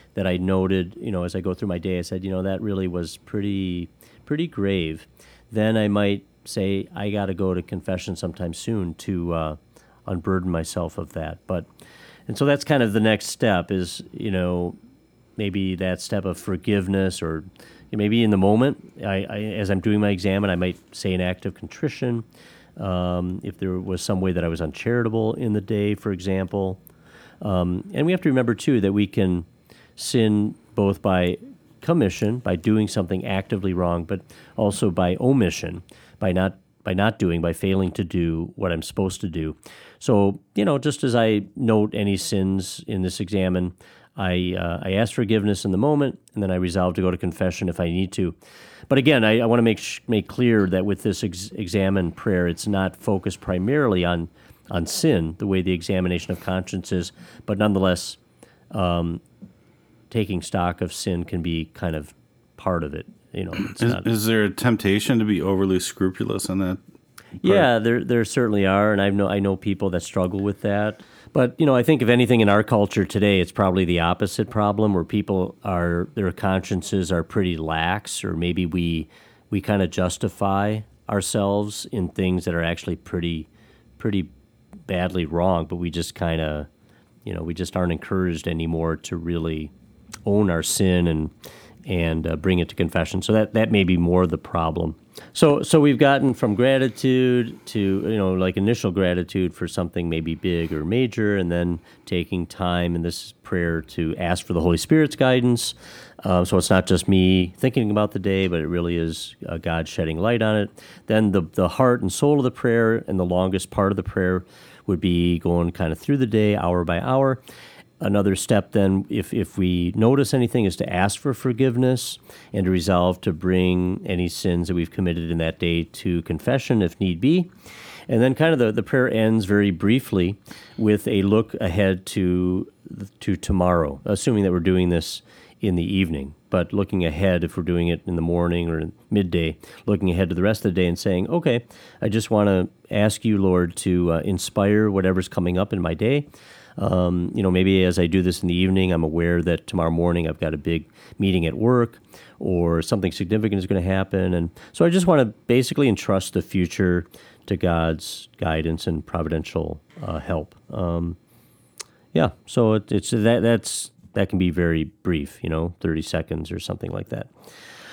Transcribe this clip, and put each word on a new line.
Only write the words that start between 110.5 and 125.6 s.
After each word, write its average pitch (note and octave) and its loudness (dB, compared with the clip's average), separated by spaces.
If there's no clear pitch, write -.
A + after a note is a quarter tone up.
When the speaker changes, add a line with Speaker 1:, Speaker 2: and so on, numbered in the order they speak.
Speaker 1:
it. G2+ -2
Then A2 2
the, F#2 2
the F2+ 2
heart B2 2
and F#2 -2
soul D3 2
of C3 2
the B2 0
prayer A2+ 2
and F#2+ -2
the F2+ 2
longest F2+ 0
part G2 2
of G2 -2
the G2+ -4
prayer F#2 -2
would F2+ 0
be F2 2
going F2 0
kinda D#2+ -2
through C#3+ -2
the B2+ 2
day, G#2 2
hour F2 0
by E2+ 0
hour. C3 0
Another G2 2
step - 0
then, G2 2
if, A2+ -4
if G#2+ -4
we F2+ 0
notice C3 4
anything, A#2+ 2
is F2+ -2
to - -6
ask F#2 0
for C#3 -4
forgiveness B2+ 0
and F#2+ 0
to F#2 2
resolve F2+ 2
to F#2+ -2
bring F2+ 0
any F2 -2
sins F2 -2
that F#2 -2
we've E2+ -2
committed E2+ -4
in E2 -2
that D#2+ -2
day E2+ 0